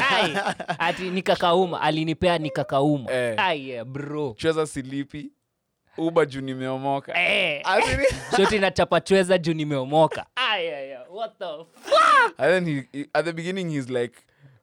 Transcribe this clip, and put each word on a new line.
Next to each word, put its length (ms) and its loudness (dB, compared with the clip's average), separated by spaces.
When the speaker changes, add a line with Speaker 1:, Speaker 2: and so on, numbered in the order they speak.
Speaker 1:
Ai, 260 0
ati 320 -2
ni 120 -4
kaka 320 2
Uma, 260 0
alinipea 580 0
ni 120 -4
kaka 300 0
Uma. 320 0
Speaker 2:
Eh. 260 0
Speaker 1:
Ai, 300 -2
yeah, 160 -10
bro. 540 -6
Speaker 2:
Cheza 280 0
silipi. 640 -8
Uber 280 2
juu 140 -8
nimeomoka. 800 -4
Speaker 1:
Eh. 440 0
Speaker 2:
Ati 320 2
ni- 100 2
Speaker 1:
<laughs> 160 -4
Shoti 220 4
na 120 2
chapa 300 2
chweza 380 4
juu 160 0
nimeomoka. 720 2
Ai, 320 0
ai, 240 -10
ai, 180 -14
what 280 -10
the 260 -10
fuck? 580 4
Speaker 2:
And 120 4
then 0 -
he, 60 -10
he, 160 -8
at 100 4
the 80 -4
beginning, 380 -4
he's 200 -4
like, 240 -2